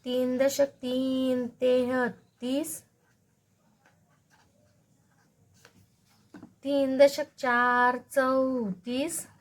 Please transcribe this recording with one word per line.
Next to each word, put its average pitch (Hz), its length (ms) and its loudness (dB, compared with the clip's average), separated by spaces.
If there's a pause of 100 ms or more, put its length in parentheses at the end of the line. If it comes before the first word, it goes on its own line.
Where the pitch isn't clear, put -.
तीन 254 340 -2
दशक 277 280 2
तीन 262 800 -2
तेहतीस. 254 1400 -2 (3500)
तीन 269 640 -2
दशक 285 280 4 (120)
चार 247 600 2
चौतीस. 262 1300 -2 (140)